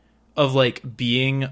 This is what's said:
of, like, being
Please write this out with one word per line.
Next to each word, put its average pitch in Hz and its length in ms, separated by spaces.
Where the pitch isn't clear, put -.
of, 139 160
like, 123 440
being 131 560